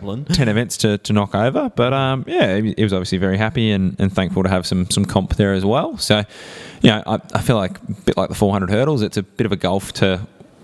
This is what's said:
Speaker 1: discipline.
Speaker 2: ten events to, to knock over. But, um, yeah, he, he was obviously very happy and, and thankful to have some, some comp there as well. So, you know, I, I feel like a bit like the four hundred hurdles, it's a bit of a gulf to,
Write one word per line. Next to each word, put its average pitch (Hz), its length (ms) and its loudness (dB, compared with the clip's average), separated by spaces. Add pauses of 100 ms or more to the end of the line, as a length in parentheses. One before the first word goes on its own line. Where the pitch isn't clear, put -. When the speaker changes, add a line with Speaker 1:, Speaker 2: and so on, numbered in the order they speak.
Speaker 1:
discipline. 101 240 -8
Speaker 2:
ten 143 240 2
events 110 300 0
to, 104 200 2
to - 140 -4
knock 104 220 2
over. 135 420 0
But, 123 160 2
um, 135 340 -2
yeah, 143 300 0
he, 107 200 0
he 98 60 0
was 104 100 2
obviously 92 260 0
very 95 180 0
happy 110 340 0
and, 95 300 0
and 98 120 0
thankful 95 300 0
to 92 60 2
have 92 180 0
some, 90 240 -2
some 101 140 0
comp 95 320 0
there 101 160 4
as 95 120 0
well. 151 340 0
So, 104 260 2 (580)
you - 80 8
know, 107 160 2
I, 104 140 -2 (140)
I 104 80 0
feel 123 140 2
like 95 220 -2
a - 140 -10
bit - 240 -2
like 95 140 -2
the - 40 -8
four 101 180 2
hundred 95 180 0
hurdles, 127 320 2
it's 95 140 -2
a 104 60 0
bit 113 240 -4
of 95 60 -4
a 98 40 0
gulf 92 380 -2
to, 95 320 0 (380)